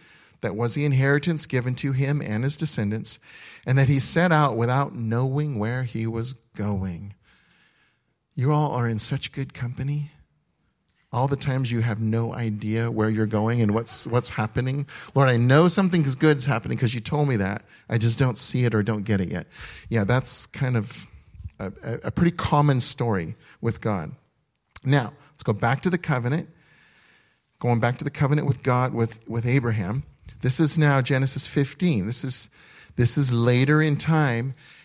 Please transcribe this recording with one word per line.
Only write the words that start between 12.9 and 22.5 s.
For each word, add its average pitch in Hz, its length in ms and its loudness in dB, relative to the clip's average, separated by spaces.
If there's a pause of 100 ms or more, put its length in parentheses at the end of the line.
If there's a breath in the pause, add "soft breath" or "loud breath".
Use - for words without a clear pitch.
where 110 180 2
you're 110 160 0
going 110 380 0
and 104 100 2
what's, - 340 -4
what's 120 220 0
happening. 131 580 -4 (280 loud breath)
Lord, 135 160 6
I 120 80 4
know 135 300 8
something 175 360 4
is 135 100 0
good 151 220 4
is 127 80 -6
happening 123 320 -2
'cause 120 160 0
you 123 80 -6
told 147 260 0
me 127 100 2
that. 98 280 -2 (240 loud breath)
I 113 80 0
just 113 220 0
don't 127 180 2
see - 280 -2
it 113 100 2
or 107 80 2
don't 104 220 -2
get 104 140 0
it 87 120 -2
yet. 85 160 -6 (420 loud breath)
Yeah, 113 160 2
that's 123 400 0
kind 127 320 -4
of - 300 -6 (520 soft breath)
a, 98 140 -8 (100)
a, 113 100 -8 (120)
a 123 60 -4
pretty 170 220 2
common 147 500 2